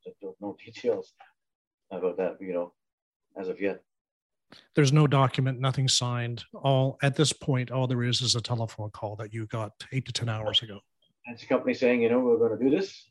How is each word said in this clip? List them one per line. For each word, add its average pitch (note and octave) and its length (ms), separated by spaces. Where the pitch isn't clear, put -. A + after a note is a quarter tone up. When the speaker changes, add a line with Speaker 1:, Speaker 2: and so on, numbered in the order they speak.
Speaker 1:
there's - 360
no G2+ 240
details A2+ 480
about F2+ 260
that, F2+ 240
you F#2 120
know, F2 200
as F#2 100
of F2+ 120
yet. G2 220
Speaker 2:
There's C#3 160
no D3+ 140
document, C3 520
nothing C3 300
signed. A#2+ 560
All, C3+ 480
at C#3 140
this D3 160
point, B2+ 380
all B2+ 160
there B2 180
is A#2+ 160
is A#2+ 160
a A#2 40
telephone A2 500
call G#2+ 260
that G#2+ 180
you A2 120
got G#2+ 260
eight C3+ 140
to A#2+ 60
ten A#2 160
hours A2 340
ago. G#2+ 180
Speaker 1:
And A#2+ 80
it's - 80
a - 40
company B2+ 280
saying, B2 280
you A#2 60
know, A#2+ 120
"We're A#2+ 180
gonna A2 240
do C3+ 80
this. F#3+ 400